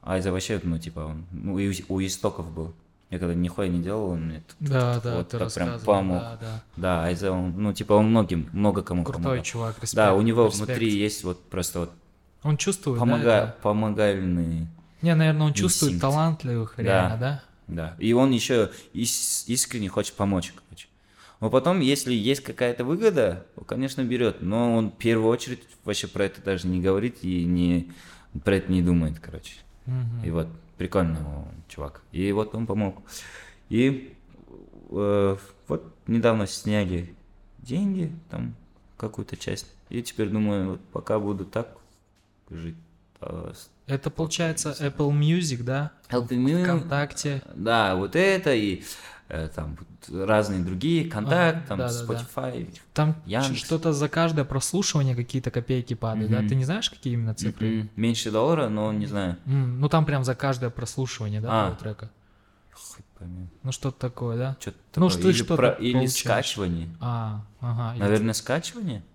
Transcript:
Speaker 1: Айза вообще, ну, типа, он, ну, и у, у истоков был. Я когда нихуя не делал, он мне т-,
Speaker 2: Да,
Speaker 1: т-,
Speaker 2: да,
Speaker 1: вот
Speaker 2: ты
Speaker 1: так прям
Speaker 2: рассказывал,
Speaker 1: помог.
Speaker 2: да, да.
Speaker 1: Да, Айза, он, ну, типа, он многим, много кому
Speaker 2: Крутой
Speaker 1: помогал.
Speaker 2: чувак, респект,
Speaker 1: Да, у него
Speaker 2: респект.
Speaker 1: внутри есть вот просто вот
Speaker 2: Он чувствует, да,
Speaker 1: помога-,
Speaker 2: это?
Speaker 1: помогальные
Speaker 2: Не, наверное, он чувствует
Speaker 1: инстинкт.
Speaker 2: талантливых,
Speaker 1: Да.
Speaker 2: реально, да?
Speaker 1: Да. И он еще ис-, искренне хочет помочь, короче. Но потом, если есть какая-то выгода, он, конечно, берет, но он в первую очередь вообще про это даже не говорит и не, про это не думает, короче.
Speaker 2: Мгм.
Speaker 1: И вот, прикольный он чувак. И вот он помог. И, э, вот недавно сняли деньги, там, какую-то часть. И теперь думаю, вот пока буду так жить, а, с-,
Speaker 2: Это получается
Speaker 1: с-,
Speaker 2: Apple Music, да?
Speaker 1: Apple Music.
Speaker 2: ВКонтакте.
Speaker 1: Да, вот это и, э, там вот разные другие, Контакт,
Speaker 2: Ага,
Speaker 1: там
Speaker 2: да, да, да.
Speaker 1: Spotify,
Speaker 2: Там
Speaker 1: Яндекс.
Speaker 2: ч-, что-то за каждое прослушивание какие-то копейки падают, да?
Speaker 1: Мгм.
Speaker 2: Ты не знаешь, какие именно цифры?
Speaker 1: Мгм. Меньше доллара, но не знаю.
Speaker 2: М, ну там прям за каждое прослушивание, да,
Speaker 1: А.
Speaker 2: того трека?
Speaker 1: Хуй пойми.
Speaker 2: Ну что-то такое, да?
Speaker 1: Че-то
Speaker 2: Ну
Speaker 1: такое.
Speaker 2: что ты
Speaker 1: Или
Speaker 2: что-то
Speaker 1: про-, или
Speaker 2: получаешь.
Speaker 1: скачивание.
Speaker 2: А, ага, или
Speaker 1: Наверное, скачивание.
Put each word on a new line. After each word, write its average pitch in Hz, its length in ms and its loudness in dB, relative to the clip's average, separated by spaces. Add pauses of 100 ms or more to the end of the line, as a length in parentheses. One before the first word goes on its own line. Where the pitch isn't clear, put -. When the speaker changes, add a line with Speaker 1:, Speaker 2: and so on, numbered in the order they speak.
Speaker 1:
Айза 92 300 -2
вообще, 95 320 -2
ну, 85 160 -2
типа, 82 220 -10
он, 78 300 -10
ну, 92 280 -4
и 98 100 0 (200)
у, 92 60 -2
у 95 60 0
истоков 95 500 -4
был. 80 220 -8 (360)
Я 90 100 -6
когда 87 160 -2
нихуя 87 320 -2
не 87 160 0
делал, 101 280 -4
он 85 160 -4
мне 80 120 -8
т-, - 220 -20
Speaker 2:
Да, 127 400 0
Speaker 1:
т-, 120 80 -4
Speaker 2:
да, 117 80 -4
Speaker 1:
вот - 120 -6
Speaker 2:
ты 120 80 -6
Speaker 1:
так 110 160 -4
прям 90 160 0
Speaker 2:
рассказывал, 82 160 -6
Speaker 1:
помог. 95 360 4
Speaker 2:
да, 117 200 -12
да. 113 220 -10 (140)
Speaker 1:
Да, 87 260 0
Айза, 90 300 0
он, 90 280 -2
ну, 104 120 0
типа, 104 200 0
он 107 160 8
многим, 92 440 2
много 101 300 2
кому 87 200 -2
Speaker 2:
Крутой 82 200 -4
Speaker 1:
помогал. 127 200 0
Speaker 2:
чувак, 113 380 -6
респект, - 140 -6
Speaker 1:
Да, 107 180 8
у 98 80 6
него 113 260 6
Speaker 2:
респект. 101 220 0
Speaker 1:
внутри 113 200 2
есть 104 360 0
вот 87 240 -6
просто 92 320 -4
вот 82 100 -6 (520)
Speaker 2:
Он 151 140 2
чувствует, 143 420 0
да, 120 60 4
Speaker 1:
помога-, 117 160 4
Speaker 2:
это? 110 400 4
Speaker 1:
помогальные 98 1040 2 (340)
Speaker 2:
Не, 165 140 4
наверное, 156 320 4
он 147 60 2
чувствует 170 420 2
Speaker 1:
инстинкт. 85 60 0
Speaker 2:
талантливых, 139 760 0
Speaker 1:
Да. 117 60 -4
Speaker 2:
реально, 95 340 4
да? 131 260 -2 (240)
Speaker 1:
Да. 82 320 -6
И 110 140 4
он 131 180 6
еще 117 380 2 (240)
ис-, - 540 -2
искренне 113 420 -2
хочет - 260 -4
помочь, 98 400 0
короче. - 320 -20 (540)
Но 110 80 0
потом, 160 320 2
если 135 320 2
есть 123 300 0
какая-то 120 420 -2
выгода, 147 600 2 (120)
он, - 80 -16
конечно, 131 400 -4
берет, 117 360 0
но 117 360 2
он 110 120 2
в - 80 -18
первую 113 320 4
очередь 123 340 -2 (200)
вообще 101 240 -4
про 95 180 -2
это - 160 -6
даже 92 260 -2
не 90 120 0
говорит 98 460 0
и 90 180 0
не, 87 480 2 (540)
про 98 100 4
это 92 160 0
не 92 100 4
думает, 85 380 2
короче. - 360 -16 (300)
Speaker 2:
Мгм. 120 380 -4
Speaker 1:
И 82 80 -4
вот, 82 160 0 (300)
прикольный 87 440 0
он 71 240 -8 (220)
чувак. - 340 -12 (100)
И 95 200 0
вот 107 240 0
он 113 120 -2
помог. 104 340 -2 (680)
И, 131 440 2 (800)
э, 101 460 2 (300)
вот - 280 -6 (120)
недавно 113 400 4
сняли 92 680 -2 (440)
деньги, 175 520 -2 (180)
там, 117 260 -8 (420)
какую-то - 400 -8
часть. - 300 -8 (220)
И 117 140 -6
теперь 110 260 -4
думаю, 104 420 0
вот 87 100 -8 (100)
пока 110 280 -2
буду 101 260 -4
так - 300 -6 (760)
жить, 82 240 -10 (460)
а, - 340 -10
с-, - 140 -20 (180)
Speaker 2:
Это 135 220 -4
получается 160 640 -4
Speaker 1:
с-, 147 80 -10
Speaker 2:
Apple 143 380 0
Music, 151 440 2
да? 139 280 -2 (180)
Speaker 1:
Apple 123 200 0
Music. 135 340 4
Speaker 2:
ВКонтакте. 143 800 -2 (140)
Speaker 1:
Да, 104 400 2
вот 95 200 -2
это 185 380 4
и, 104 300 0 (460)
э, 80 260 -6
там 76 240 -8
вот - 480 -8
разные 101 360 4
другие, 160 460 0
Контакт, 160 480 2
Speaker 2:
Ага, 165 100 -8
Speaker 1:
там 104 120 -4
Speaker 2:
да, 123 120 0
да, 120 140 -6
да. 117 80 -2
Speaker 1:
Spotify, 120 640 -8 (140)
Speaker 2:
Там 151 220 4 (100)
Speaker 1:
Яндекс. 127 340 0
Speaker 2:
ч-, - 60 -10
что-то 160 280 0
за 143 160 0
каждое 165 360 2
прослушивание 135 680 0
какие-то 123 360 -4
копейки 123 420 -2
падают, 110 380 -2
да? 110 80 4
Speaker 1:
Мгм. 107 100 2
Speaker 2:
Ты 135 60 2
не 131 100 2
знаешь, 190 240 -2
какие - 240 -6
именно 113 200 0
цифры? 107 340 -2
Speaker 1:
Мгм. 110 280 -2
Меньше 113 360 0
доллара, 135 380 2
но 107 240 0
не 104 140 -2
знаю. 95 380 -2
Speaker 2:
М, 131 340 0
ну 147 100 2
там 156 160 4
прям 139 180 0
за 127 120 0
каждое 127 340 -2
прослушивание, 110 720 -6
да, 113 100 -4
Speaker 1:
А. 110 180 2
Speaker 2:
того 104 100 -6
трека? 107 300 -10 (640)
Speaker 1:
Хуй - 300 -20 (160)
пойми. 90 280 -12 (160)
Speaker 2:
Ну 131 80 -4
что-то - 280 -6
такое, 120 380 -4
да? 131 220 -4
Speaker 1:
Че-то - 180 -12 (180)
Speaker 2:
Ну 180 120 6
Speaker 1:
такое. - 20 6
Speaker 2:
что 175 120 0
ты 185 80 6
Speaker 1:
Или 180 80 6
Speaker 2:
что-то 117 180 0
Speaker 1:
про-, 123 240 6
или 123 140 2
Speaker 2:
получаешь. 127 220 2 (300)
Speaker 1:
скачивание. 85 440 -2 (100)
Speaker 2:
А, 113 420 -4 (200)
ага, 117 340 -2
или 113 80 -2
Speaker 1:
Наверное, 107 300 2
скачивание. 147 720 -4 (120)